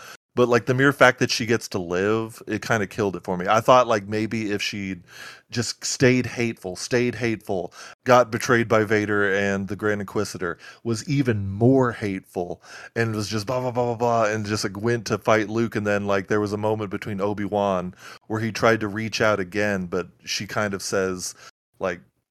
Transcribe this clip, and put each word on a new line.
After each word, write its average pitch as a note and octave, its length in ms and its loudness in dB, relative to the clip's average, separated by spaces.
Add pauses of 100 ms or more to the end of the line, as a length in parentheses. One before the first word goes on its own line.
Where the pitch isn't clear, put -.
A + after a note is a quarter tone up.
(360)
But, A#2+ 120 4
like, A#2 180 2
the C3 80 2
mere C3+ 180 4
fact B2+ 260 6
that B2+ 140 0
she A#2 140 -2
gets A2+ 220 0
to G#2+ 120 -4
live, G#2 640 -2
it G#2 160 -4
kinda G#2+ 240 0
killed G2 300 -2
it - 80 -12
for F#2 120 -4
me. F2+ 120 -6
I A2 120 4
thought, B2+ 280 6
like, G#2+ 180 0
maybe G#2+ 460 -4
if G2+ 100 -2
she'd F#2+ 400 -6 (480)
just - 340 -6
stayed B2+ 420 4
hateful, A#2 500 -6
stayed B2 400 0
hateful, G#2+ 560 -4 (320)
got B2 260 6
betrayed A#2 380 2
by A2 160 4
Vader G#2 500 2
and G2 320 0
the G#2 100 -8
Grand G#2 260 -2
Inquisitor, F#2 560 -6 (260)
was A#2 240 -4
even A#2+ 420 0
more A#2+ 400 4
hateful, F#2+ 720 -6 (320)
and A2+ 220 -2
was G#2 120 -4
just G#2 180 -4
blah, B2+ 140 -4
blah, B2+ 100 -4
blah, A#2+ 160 0
blah, A#2 100 -2
blah, A#2 300 2
and A2 200 -2
just, G#2 160 -2
like, G2 180 -4
went A#2 260 -2
to A2+ 120 -2
fight G#2+ 300 2
Luke, A2+ 260 -2
and G#2 120 -2
then, G2+ 200 0
like, G2 220 0
there G#2+ 120 2
was G#2 120 -2
a G#2 60 -2
moment G#2+ 320 -2
between G2+ 300 -6
Obi-Wan G2+ 720 -2 (340)
where A2 120 -4
he A2 120 -2
tried A2+ 280 4
to G#2+ 80 -2
reach A2 340 -6
out G#2+ 180 4
again, F#2+ 460 -2
but F2 200 -2 (180)
she G2+ 220 -6
kind G#2 280 -2
of F#2 80 -8
says, F#2+ 520 -2 (460)
like, F2+ 200 -4 (300)